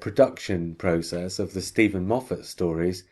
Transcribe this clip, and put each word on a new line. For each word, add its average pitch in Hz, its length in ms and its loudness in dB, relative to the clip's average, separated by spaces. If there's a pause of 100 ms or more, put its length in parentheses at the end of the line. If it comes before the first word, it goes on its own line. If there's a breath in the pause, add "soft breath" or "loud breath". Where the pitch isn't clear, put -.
production 101 760 2
process 87 640 -2
of 90 120 -4
the 95 100 -4
Stephen 98 440 2
Moffat 117 380 -2
stories, 87 680 -2